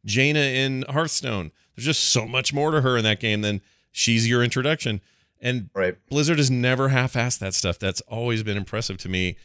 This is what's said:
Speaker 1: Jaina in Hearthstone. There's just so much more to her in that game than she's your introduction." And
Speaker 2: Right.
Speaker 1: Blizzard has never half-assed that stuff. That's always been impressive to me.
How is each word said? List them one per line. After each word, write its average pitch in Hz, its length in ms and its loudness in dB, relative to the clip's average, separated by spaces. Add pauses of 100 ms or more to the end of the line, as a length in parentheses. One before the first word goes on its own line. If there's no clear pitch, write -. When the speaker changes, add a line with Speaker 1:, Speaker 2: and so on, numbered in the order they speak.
Speaker 1:
Jaina 135 340 2
in 135 500 0
Hearthstone. 131 640 -4 (240)
There's 117 120 -8
just 151 180 2
so 113 240 2
much 127 240 -2
more 147 180 0
to 156 120 2
her 127 140 4
in 117 60 2
that 107 160 2
game 107 220 0
than 104 200 -2 (300)
she's 113 380 2
your 120 160 4
introduction." 127 560 -2 (400)
And 123 340 -4
Speaker 2:
Right. 92 220 0 (120)
Speaker 1:
Blizzard 151 300 2
has 139 120 4
never 127 400 2
half-assed 123 500 0
that 95 140 -4
stuff. - 240 0
That's 95 240 -2
always 113 420 -2
been 104 120 -2
impressive 101 420 -6
to - 100 -10
me. 92 360 0